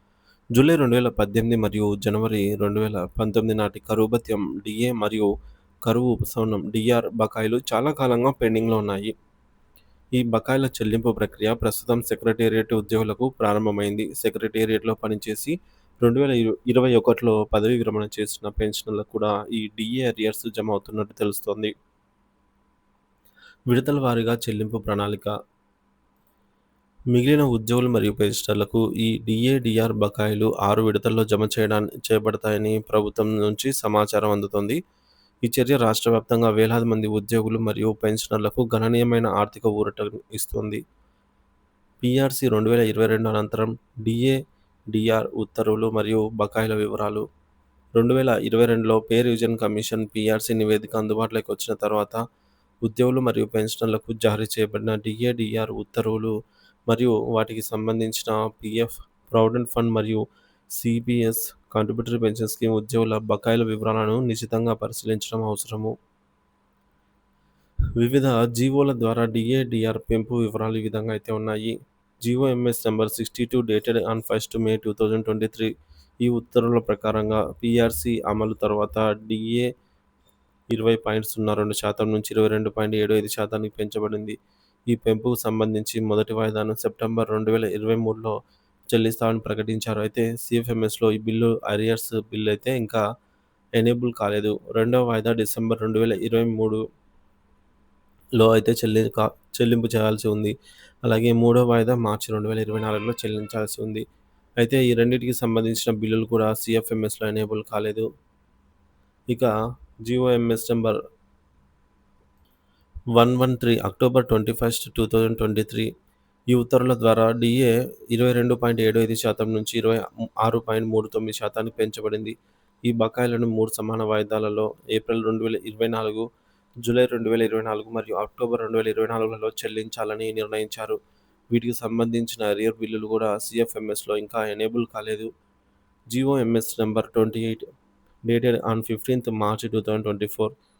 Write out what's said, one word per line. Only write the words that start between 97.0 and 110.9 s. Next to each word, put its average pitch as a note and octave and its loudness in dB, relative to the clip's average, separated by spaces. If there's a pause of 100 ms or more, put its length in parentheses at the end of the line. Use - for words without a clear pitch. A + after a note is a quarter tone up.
అయితే A2+ 6
చెల్లి-, A2 2
కా-, A2 0 (180)
చెల్లింపు A#2 2
చేయాల్సి A2 0
ఉంది. G#2+ 0 (480)
అలాగే A#2 4
మూడో A#2 6
వాయిదా A#2 4
మార్చి G#2+ -2
రెండు G#2+ -2
వేల A2 -2
ఇరవై G#2+ -2
నాలుగులో G#2+ -2
చెల్లించాల్సి G#2+ -6
ఉంది. A2 -6 (540)
అయితే A#2+ 2
ఈ B2 4
రెండింటికి A#2+ -2
సంబంధించిన A2+ -2
బిల్లులు A2 -2
కూడా A2 0
సీఎఫ్ఎంఎస్లో A2 -4
ఎనేబుల్ G#2+ -4
కాలేదు. G#2+ -4 (1200)
ఇక B2 -2 (560)
జీఓఎంఎస్ A#2 0
నెంబర్ A2+ 0 (2000)